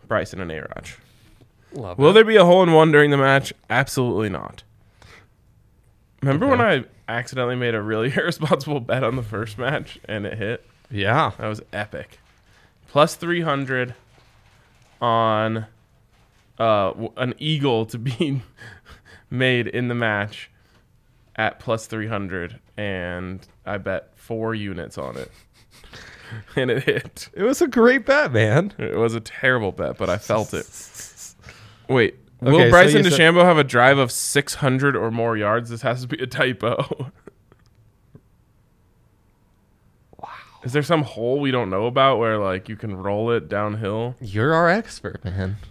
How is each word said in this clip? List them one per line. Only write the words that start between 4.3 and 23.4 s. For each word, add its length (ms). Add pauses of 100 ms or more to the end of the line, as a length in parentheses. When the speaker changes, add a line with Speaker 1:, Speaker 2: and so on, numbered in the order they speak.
Speaker 1:
Remember 260
Speaker 2:
Okay. 40
Speaker 1:
when 100
I 220 (240)
accidentally 480
made 200
a 60
really 320
<laughs> 40
irresponsible 640
bet 220
on 120
the 80
first 340
match 480
and 200
it 120
hit? 280 (260)
Speaker 2:
Yeah. 460
Speaker 1:
That 100
was 140 (100)
epic. 480 (720)
Plus 260
three 260
hundred 520 (1040)
on, 680 (920)
uh, 320
w-, 280
an 200
eagle 480
to 140
be 420 (440)
<laughs> 440
made 380
in 220
the 60
match 540 (840)
at 240
plus 260
three 220
hundred, 520 (160)
and 720 (180)